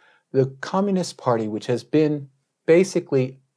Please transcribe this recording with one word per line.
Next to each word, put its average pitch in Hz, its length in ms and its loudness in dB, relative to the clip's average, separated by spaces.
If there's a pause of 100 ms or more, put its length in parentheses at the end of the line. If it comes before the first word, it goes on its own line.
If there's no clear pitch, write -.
(320)
the 131 140 2 (160)
Communist 190 560 -2
Party, 113 300 -2
which 107 180 -8
has 120 180 -4
been 151 460 0 (380)
basically 165 720 2 (180)